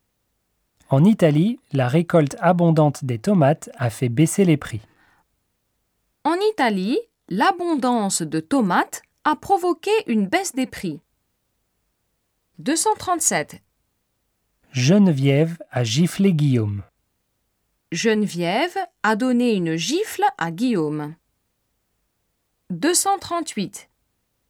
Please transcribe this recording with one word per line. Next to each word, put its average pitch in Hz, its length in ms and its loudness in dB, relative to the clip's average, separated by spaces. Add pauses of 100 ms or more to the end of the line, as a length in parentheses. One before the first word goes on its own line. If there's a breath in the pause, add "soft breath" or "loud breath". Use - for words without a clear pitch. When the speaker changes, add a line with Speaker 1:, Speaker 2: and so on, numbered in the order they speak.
(880)
Speaker 1:
En 139 160 4
Italie, 190 560 4 (120)
la 135 140 0
récolte 156 540 2
abondante 165 640 2
des 123 140 -4
tomates 160 560 2
a 120 160 -2
fait 127 180 -2
baisser 160 380 2
les 160 100 4
prix. 110 240 -10 (1400)
Speaker 2:
En 320 120 0 (160)
Italie, 226 460 -2 (300)
l'abondance 254 920 0
de 160 180 -4
tomates 220 640 0 (220)
a 302 120 0
provoqué 359 540 -2 (160)
une 214 200 0
baisse 349 280 -2
des 254 120 -2
prix. - 360 -10 (1600)
Deux 220 180 -2
cent 427 180 0
trente-sept. - 680 -4 (1120)
Speaker 1:
Geneviève 151 840 2 (120)
a 123 140 -2
giflé 175 480 0
Guillaume. 120 500 0 (1080)
Speaker 2:
Geneviève 208 840 -2 (240)
a 214 140 0
donné 240 360 2
une 170 240 0
gifle 320 480 -4 (140)
à 170 120 -4
Guillaume. 160 640 -4 (1600)
Deux 190 240 0
cent 392 240 0
trente-huit. - 720 -8 (600)